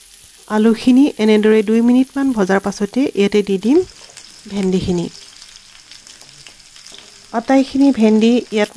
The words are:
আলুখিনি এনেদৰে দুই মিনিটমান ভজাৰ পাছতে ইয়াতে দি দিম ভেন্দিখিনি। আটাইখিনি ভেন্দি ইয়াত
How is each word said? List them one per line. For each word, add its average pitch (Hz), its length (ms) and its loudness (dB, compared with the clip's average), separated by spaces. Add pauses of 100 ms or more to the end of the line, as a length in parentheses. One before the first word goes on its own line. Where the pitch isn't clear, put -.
(480)
আলুখিনি 233 580 2 (120)
এনেদৰে 214 460 2
দুই 220 180 0
মিনিটমান 254 500 0
ভজাৰ 196 280 -2
পাছতে 202 420 -6 (140)
ইয়াতে 202 260 0
দি 196 160 -4
দিম 220 200 0 (680)
ভেন্দিখিনি। 185 580 -4 (2250)
আটাইখিনি 269 580 0
ভেন্দি 220 420 2 (180)
ইয়াত 208 260 -2